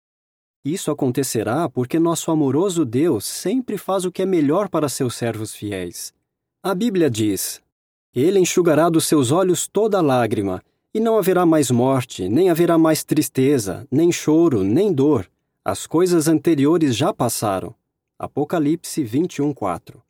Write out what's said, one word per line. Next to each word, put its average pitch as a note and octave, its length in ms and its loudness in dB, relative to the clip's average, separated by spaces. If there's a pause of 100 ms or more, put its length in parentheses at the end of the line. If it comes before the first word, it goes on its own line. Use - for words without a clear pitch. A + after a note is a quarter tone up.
(640)
Isso D#3 280 -4
acontecerá C3+ 800 -2
porque B2+ 280 -2
nosso E3+ 320 0
amoroso D#3 560 0
Deus B2 400 -2
sempre A3 520 -4
faz F#3+ 280 -4
o F3+ 60 -4
que - 100 -6
é F#3 40 0
melhor F3+ 440 0
para D3+ 200 -2
seus B2+ 260 -4
servos A2 400 -6
fiéis. F#2+ 580 -10 (480)
A F#3+ 140 -4
Bíblia F#3 340 2
diz: G#2+ 520 -2 (520)
"Ele F3+ 260 2
enxugará E3+ 500 4
dos D#3+ 160 2
seus C#3 260 2
olhos F3+ 340 0
toda G3+ 360 0
lágrima, A2 600 0 (320)
e A3 60 -2
não A3+ 180 2
haverá F3+ 280 2
mais D#3 240 4
morte, B2+ 580 0
nem D#3+ 220 2
haverá E3+ 280 2
mais D#3 260 2
tristeza, C3 840 0
nem E3 220 2
choro, D3+ 520 2
nem D#3+ 280 2
dor. C3 380 2 (340)
As - 220 -6
coisas E3+ 420 2
anteriores D#3 720 2
já E3+ 160 -2
passaram." G2 640 -4 (420)
Apocalipse D3+ 840 -4
vinte C#3 320 -4
e D3 60 -4
um, C#3+ 120 -2
quatro. - 560 -8